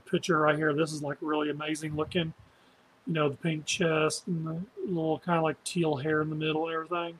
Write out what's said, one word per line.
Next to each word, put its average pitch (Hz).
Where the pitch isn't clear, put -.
picture 170
right 151
here. 151
This 156
is, 151
like, 147
really 151
amazing 151
looking. 160
You 170
know, 151
the 127
pink 156
chest 156
and 165
the 160
little 160
kinda, 170
like, 156
teal 160
hair 151
in 156
the 156
middle 156
and 165
everything. 170